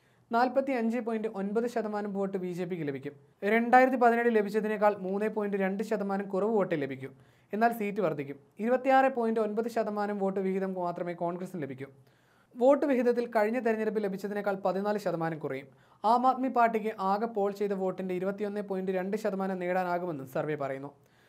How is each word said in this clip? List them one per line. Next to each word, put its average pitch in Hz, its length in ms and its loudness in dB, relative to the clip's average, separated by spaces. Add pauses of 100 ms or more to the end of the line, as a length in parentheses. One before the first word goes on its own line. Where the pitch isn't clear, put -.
(320)
നാൽപത്തിയഞ്ച് 254 680 2
പോയിന്റ് 220 300 -4
ഒൻപത് 208 400 -2
ശതമാനം 208 460 -4
വോട്ട് 196 240 -2
ബി 180 140 -6
ജെ 175 140 -6
പിക്ക് 170 220 -6
ലഭിക്കും. 135 260 -6 (300)
രണ്ടായിരത്തി 240 540 6
പതിനേഴ് 233 380 4
ലഭിച്ചതിനേക്കാൾ 208 640 2
മൂന്ന് 196 320 -2
പോയിന്റ് 208 280 -2
രണ്ട് 196 260 0
ശതമാനം 196 460 -2
കുറവ് 202 220 0
വോട്ടേ 185 240 2
ലഭിക്കൂ. 135 320 -4 (460)
എന്നാൽ 226 200 2
സീറ്റ് 202 280 -4
വർദ്ധിക്കും. 143 340 -2 (240)
ഇരുപത്തിയാറ് 262 540 4
പോയിന്റ് 226 260 0
ഒൻപത് 214 300 -2
ശതമാനം 208 500 -2
വോട്ട് 196 200 -2
വിഹിതം 190 340 -2
മാത്രമേ 175 400 -4
കോൺഗ്രസിന് 175 480 -6
ലഭിക്കൂ. 135 240 -8 (680)
വോട്ട് 277 300 6
വിഹിതത്തിൽ 240 420 2
കഴിഞ്ഞ 226 320 2
തെരഞ്ഞെടുപ്പിൽ 220 440 0
ലഭിച്ചതിനേക്കാൾ 202 520 -2
പതിനാല് 196 420 0
ശതമാനം 165 420 -2
കുറയും. 135 280 -6 (380)
ആം 240 220 4
ആദ്മി 254 200 2
പാർട്ടിക്ക് 226 520 2
ആകെ 202 260 0
പോൾ 202 260 0
ചെയ്ത 202 200 -2
വോട്ടിന്റെ 185 420 -2
ഇരുപത്തിയൊന്ന് 202 480 -2
പോയിന്റ് 190 300 -4
രണ്ട് 190 260 -2
ശതമാനം 190 420 -2
നേടാനാകുമെന്നും 175 680 -2
സർവേ 151 280 -4
പറയുന്നു. 135 340 -6 (400)